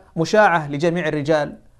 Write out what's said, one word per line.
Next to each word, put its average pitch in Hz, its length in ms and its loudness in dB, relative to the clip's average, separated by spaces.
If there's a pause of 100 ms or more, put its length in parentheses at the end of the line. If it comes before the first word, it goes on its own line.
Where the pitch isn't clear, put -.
(160)
مشاعة 170 540 2
لجميع 160 380 -2
الرجال، 151 480 -2 (240)